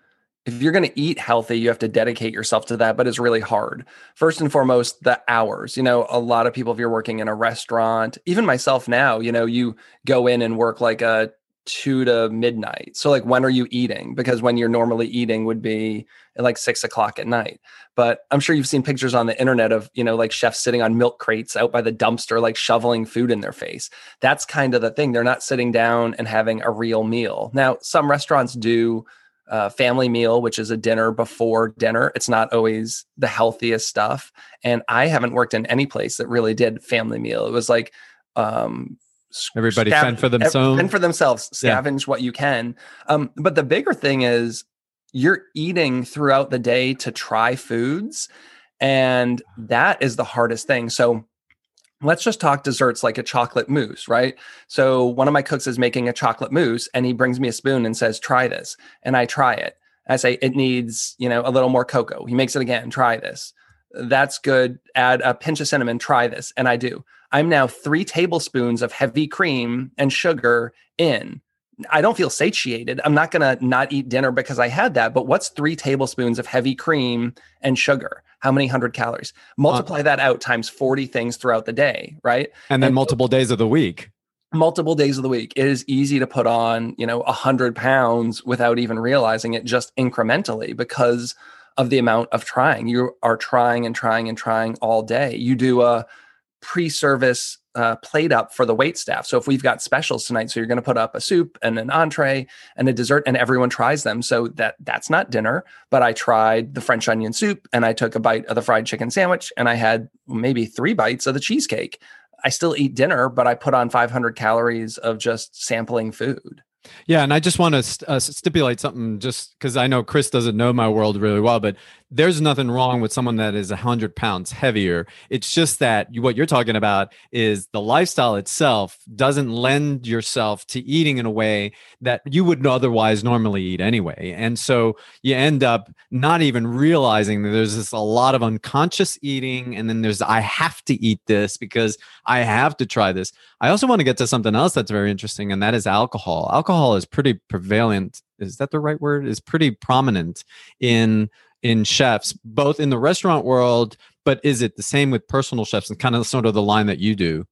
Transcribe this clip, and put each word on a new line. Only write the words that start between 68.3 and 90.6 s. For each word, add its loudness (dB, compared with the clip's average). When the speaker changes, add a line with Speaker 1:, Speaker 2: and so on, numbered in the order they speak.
Speaker 1:
of -4
heavy 0
cream -4
and 2
sugar 0
in. -2
I 4
don't 4
feel 0
satiated. -2
I'm 4
not 2
gonna 2
not 0
eat -4
dinner 0
because -4
I 2
had 0
that, 2
but 0
what's -2
three -2
tablespoons -2
of -8
heavy -2
cream -2
and 0
sugar? -2
How 0
many 2
hundred -2
calories? -6
Speaker 2:
Uh, -20
Speaker 1:
Multiply 0
that 2
out 2
times -4
forty -2
things -4
throughout 0
the -6
day, 0
right? 0
Speaker 2:
And 4
then 4
Speaker 1:
And 2
Speaker 2:
multiple 0
days 2
of 0
the 2
week. 0
Speaker 1:
Multiple 2
days 2
of -4
the -2
week. -4
It 2
is 0
easy 0
to 0
put -2
on, 0
you -4
know, -4
a -2
hundred 0
pounds 2
without 2
even -2
realizing 0
it, -6
just -4
incrementally -2